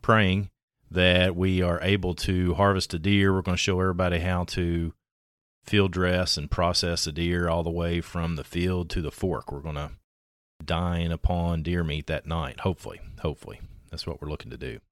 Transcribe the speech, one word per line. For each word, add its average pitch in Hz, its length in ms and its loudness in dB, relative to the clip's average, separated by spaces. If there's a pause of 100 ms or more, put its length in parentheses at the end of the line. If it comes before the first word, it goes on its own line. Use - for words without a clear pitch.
praying 98 480 2 (440)
that 90 440 4
we 92 240 2
are 87 200 2
able 92 320 0
to 90 420 0
harvest 98 380 2
a 85 60 -2
deer. 98 340 4
We're 92 100 0
gonna 90 120 0
show 90 240 0
everybody 90 400 2
how 90 240 0
to 85 500 -2 (720)
field 98 300 4
dress 90 420 2
and 73 160 -4
process 87 560 0
a 78 60 -6
deer 85 340 0
all 82 160 2
the 82 60 -2
way 85 320 0
from 85 340 -2
the 71 80 -6
field 87 460 -2
to - 120 -2
the 73 80 -4
fork. 85 440 -4
We're 69 80 -10
gonna 73 300 -8 (760)
dine 85 480 0
upon 85 500 0
deer 87 220 0
meat 76 220 -4
that 76 180 -4
night, 80 360 -4
hopefully. - 380 -4 (220)
Hopefully. - 400 -8 (280)
That's - 160 -12
what 78 160 -8
we're 73 60 -8
looking 76 240 -8
to - 60 -14
do. 62 240 -10 (100)